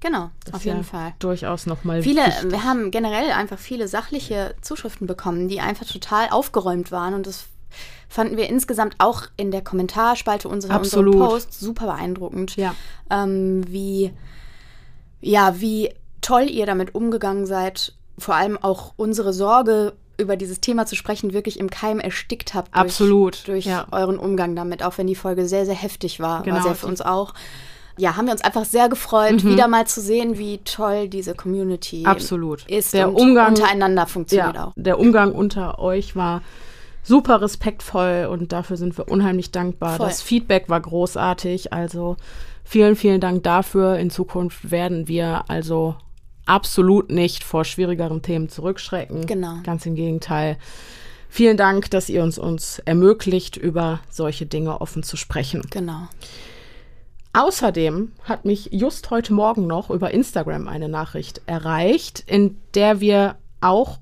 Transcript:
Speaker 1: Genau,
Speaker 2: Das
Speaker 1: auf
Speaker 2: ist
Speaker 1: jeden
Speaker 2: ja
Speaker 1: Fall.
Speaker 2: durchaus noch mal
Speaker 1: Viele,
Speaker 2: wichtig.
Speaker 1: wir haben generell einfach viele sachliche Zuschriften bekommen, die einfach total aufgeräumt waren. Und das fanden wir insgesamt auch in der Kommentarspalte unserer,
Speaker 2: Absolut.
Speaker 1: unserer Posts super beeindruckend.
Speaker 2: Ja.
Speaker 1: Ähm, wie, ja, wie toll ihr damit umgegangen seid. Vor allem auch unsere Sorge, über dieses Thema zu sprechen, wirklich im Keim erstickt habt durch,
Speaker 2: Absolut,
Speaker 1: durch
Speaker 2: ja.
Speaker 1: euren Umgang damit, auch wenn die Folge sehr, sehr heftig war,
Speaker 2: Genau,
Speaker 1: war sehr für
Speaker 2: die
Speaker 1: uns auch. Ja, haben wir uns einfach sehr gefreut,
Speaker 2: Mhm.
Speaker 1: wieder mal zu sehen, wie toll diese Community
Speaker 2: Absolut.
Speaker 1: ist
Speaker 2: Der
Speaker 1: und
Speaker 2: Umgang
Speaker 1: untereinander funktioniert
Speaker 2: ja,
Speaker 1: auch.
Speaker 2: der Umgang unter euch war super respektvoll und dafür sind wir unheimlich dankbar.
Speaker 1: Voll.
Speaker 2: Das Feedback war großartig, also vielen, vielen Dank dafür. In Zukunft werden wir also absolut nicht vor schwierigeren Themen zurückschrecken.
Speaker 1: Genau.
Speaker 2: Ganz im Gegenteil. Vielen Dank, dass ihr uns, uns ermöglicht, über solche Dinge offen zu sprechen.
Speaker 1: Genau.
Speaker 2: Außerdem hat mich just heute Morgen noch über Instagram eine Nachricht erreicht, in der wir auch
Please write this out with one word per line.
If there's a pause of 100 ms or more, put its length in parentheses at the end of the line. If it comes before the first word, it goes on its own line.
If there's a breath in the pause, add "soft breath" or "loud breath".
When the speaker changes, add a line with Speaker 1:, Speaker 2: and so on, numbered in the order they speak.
Speaker 1:
Genau, (140)
Speaker 2:
Das
Speaker 1:
auf
Speaker 2:
ist
Speaker 1:
jeden
Speaker 2:
ja
Speaker 1:
Fall.
Speaker 2:
durchaus
noch
mal
Speaker 1:
Viele,
Speaker 2:
wichtig.
Speaker 1:
wir
haben
generell
einfach
viele
sachliche
Zuschriften
bekommen,
die
einfach
total
aufgeräumt
waren.
Und
das (600 loud breath)
fanden
wir
insgesamt
auch (140)
in
der
Kommentarspalte
unserer,
Speaker 2:
Absolut.
Speaker 1:
unserer
Posts
super
beeindruckend.
Speaker 2:
Ja. (340 loud breath)
Speaker 1:
Ähm,
wie, (1080 soft breath)
ja,
wie (300)
toll
ihr
damit
umgegangen
seid. (240)
Vor
allem
auch
unsere
Sorge, (220)
über
dieses
Thema
zu
sprechen,
wirklich
im
Keim
erstickt
habt
durch,
Speaker 2:
Absolut,
Speaker 1:
durch
Speaker 2:
ja.
Speaker 1:
euren
Umgang
damit,
auch
wenn
die
Folge
sehr,
sehr
heftig
war,
Speaker 2:
Genau,
Speaker 1:
war
sehr
für
Speaker 2:
die
Speaker 1:
uns
auch. (600 loud breath)
Ja,
haben
wir
uns
einfach
sehr
gefreut,
Speaker 2:
Mhm.
Speaker 1:
wieder
mal
zu
sehen,
wie
toll
diese
Community
Speaker 2:
Absolut.
Speaker 1:
ist
Speaker 2:
Der
Speaker 1:
und
Speaker 2:
Umgang
Speaker 1:
untereinander
funktioniert
Speaker 2:
ja,
Speaker 1:
auch.
Speaker 2:
der
Umgang
unter
euch
war (600 loud breath)
super
respektvoll
und
dafür
sind
wir
unheimlich
dankbar.
Speaker 1:
Voll.
Speaker 2:
Das
Feedback
war
großartig,
also (480 loud breath)
vielen,
vielen
Dank
dafür.
In
Zukunft
werden
wir
also (500)
absolut
nicht
vor
schwierigeren
Themen
zurückschrecken.
Speaker 1:
Genau.
Speaker 2:
Ganz
im
Gegenteil. (720 loud breath)
Vielen
Dank,
dass
ihr
uns,
uns
ermöglicht,
über (100)
solche
Dinge
offen
zu
sprechen.
Speaker 1:
Genau. (1300 loud breath)
Speaker 2:
Außerdem (120)
hat
mich
just
heute
Morgen
noch
über
Instagram
eine
Nachricht
erreicht,
in (180)
der
wir (240)
auch